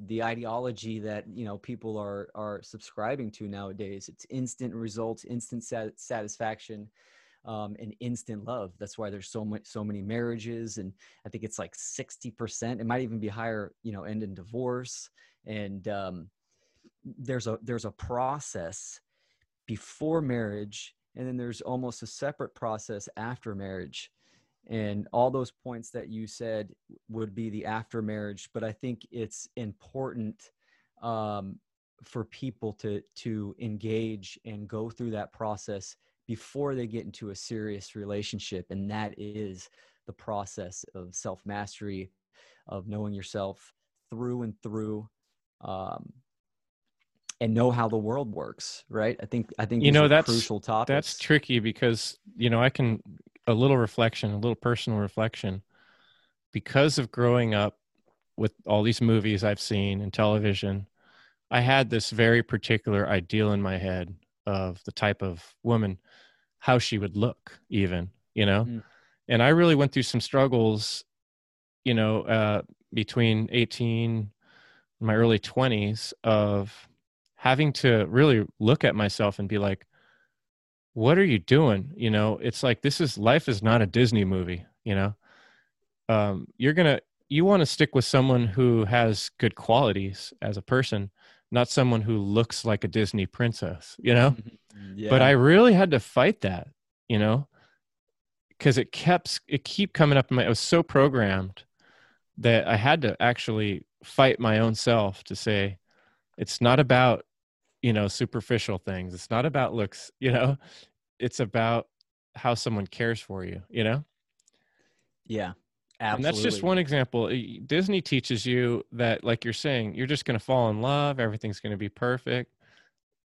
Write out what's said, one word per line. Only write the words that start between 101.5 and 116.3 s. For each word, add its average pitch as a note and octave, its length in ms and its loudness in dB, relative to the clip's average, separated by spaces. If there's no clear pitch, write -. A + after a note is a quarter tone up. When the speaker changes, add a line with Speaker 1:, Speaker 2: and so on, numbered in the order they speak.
Speaker 2:
that A#2 300 4
I A2+ 100 2
had C#3+ 240 4
to A2+ 200 0
actually G#2+ 640 0
fight - 360 4
my A2 200 4
own A2+ 160 4
self G#2+ 500 2
to G2 100 -10
say, G2+ 440 -2
"It's - 240 -6
not B2 180 6
about, B2+ 460 4
you A#2+ 120 2
know, G#2 140 2
superficial A2+ 720 -2
things. F2+ 340 -8
It's - 160 -14
not A#2+ 160 0
about C3 280 0
looks, - 420 -6
<laughs> - 40 -20
you C3 120 2
know, B2+ 260 2
it's A#2+ 200 -6
about A#2 500 0
how A#2+ 200 0
someone G#2+ 320 -4
cares A#2 340 -4
for F#2+ 240 -12
you," F2+ 240 -12
you A2+ 140 -2
know? B2 200 0
Speaker 1:
Yeah, G2 260 -6
Speaker 2:
And A#2+ 140 -2
that's E3+ 160 -2